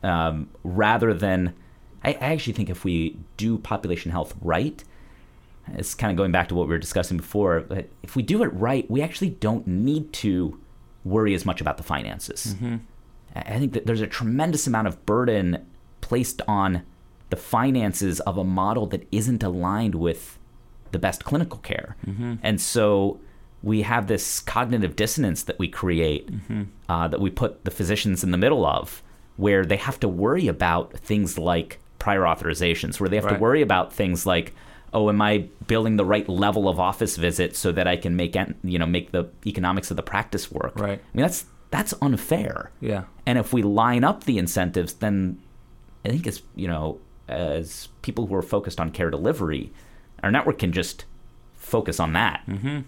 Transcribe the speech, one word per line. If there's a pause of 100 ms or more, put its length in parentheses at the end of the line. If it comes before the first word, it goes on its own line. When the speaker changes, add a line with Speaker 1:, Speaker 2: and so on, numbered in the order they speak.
Speaker 1:
um, (160)
rather
than, (520)
I,
I
actually
think
if
we (180)
do
population
health
right, (920)
it's
kinda
going
back
to
what
we
were
discussing
before,
but (120)
if
we
do
it
right,
we
actually
don't
need
to (460)
worry
as
much
about
the
finances.
Speaker 2:
Mm-hmm. (600)
Speaker 1:
I, (160)
I
think
that
there's
a
tremendous
amount
of
burden (340)
placed
on (460)
the
finances
of
a
model
that
isn't
aligned
with (520)
the
best
clinical
care. (100)
Speaker 2:
Mm-hmm.
Speaker 1:
And
so (420)
we
have
this
cognitive
dissonance
that
we
create,
Speaker 2:
Mm-hmm. (240)
Speaker 1:
uh,
that
we
put
the
physicians
in
the
middle
of, (340)
where
they
have
to
worry
about
things
like (180)
prior
authorizations,
where
they
have
Speaker 2:
Right.
Speaker 1:
to
worry
about
things
like, (400)
"Oh,
am
I (220)
billing
the
right
level
of
office
visits
so
that
I
can
make
en-,
you
know,
make
the (160)
economics
of
the
practice
work"?
Speaker 2:
Right.
Speaker 1:
I
mean,
that's, (260)
that's
unfair.
Speaker 2:
Yeah. (220)
Speaker 1:
And
if
we
line
up
the
incentives,
then (640)
I
think
as, (140)
you
know, (280)
as (120)
people
who
are
focused
on
care
delivery, (520)
our
network
can
just (500)
focus
on
that.
Speaker 2:
Mm-hmm.